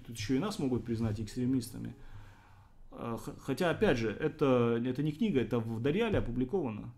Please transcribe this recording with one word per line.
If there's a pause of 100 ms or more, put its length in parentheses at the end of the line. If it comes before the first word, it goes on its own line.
Тут
еще
и
нас
могут
признать
экстремистами. (960)
А,
х-,
хотя,
опять
же,
это,
это
не
книга,
это
в
Дарьяле
опубликовано. (160)